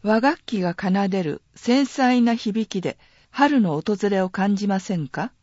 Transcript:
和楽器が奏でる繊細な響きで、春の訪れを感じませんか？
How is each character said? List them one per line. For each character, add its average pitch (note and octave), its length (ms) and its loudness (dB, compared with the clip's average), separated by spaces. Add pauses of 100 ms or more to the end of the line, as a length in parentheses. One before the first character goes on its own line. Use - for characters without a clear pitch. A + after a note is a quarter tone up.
和 G#3+ 180 2
楽 C#4+ 240 0
器 G#3 160 -4
が F3 180 -2
奏 G3 300 0
で F#3+ 140 -2
る C#3+ 180 -6 (140)
繊 B3+ 320 2
細 B3 340 2
な A#3 140 4
響 A3 340 -4
き F#3 140 -6
で、 C#3+ 160 -6 (320)
春 C#4+ 320 4
の D#3+ 180 0
訪 G3+ 300 -2
れ G3 100 2
を F#3 80 0
感 G3 280 0
じ G3+ 120 -2
ま F#3+ 100 0
せ F#3 180 -4
ん D3 120 -6
か？ F#3 240 -6 (100)